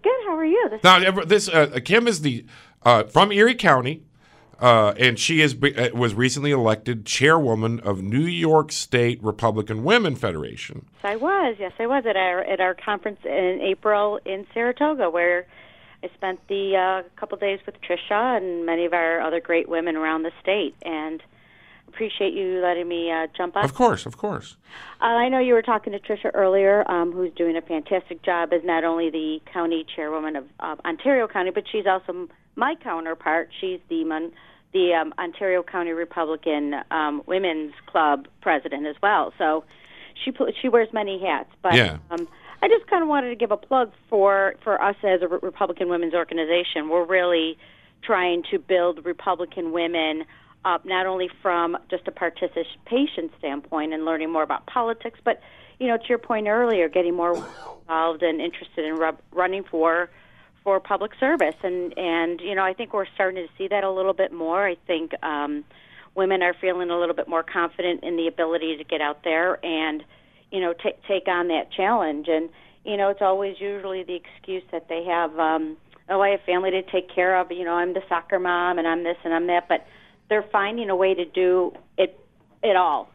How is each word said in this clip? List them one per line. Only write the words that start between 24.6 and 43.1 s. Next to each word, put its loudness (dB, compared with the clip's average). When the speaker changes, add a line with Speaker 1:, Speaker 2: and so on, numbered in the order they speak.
Speaker 1:
Uh, 0
I 4
know 2
you 4
were 6
talking -2
to -8
Tricia -4
earlier, 4
um, 0
who's -2
doing 0
a -2
fantastic -4
job 0
as 0
not 0
only 0
the -6
county -2
chairwoman -6
of, -10
uh, -8
Ontario 2
County, -2
but -4
she's -2
also 0
m-, -10
my -2
counterpart. -4
She's -6
the -2
Mon-, -4
the, 4
um, 0
Ontario -2
County -4
Republican, -4
um, -2
Women's -4
Club 2
president -2
as -8
well. 2
So 0
she -4
pl-, -2
she 0
wears 4
many -4
hats. -4
But 2
Speaker 2:
Yeah. 4
Speaker 1:
um, -6
I 2
just 4
kinda 2
wanted 0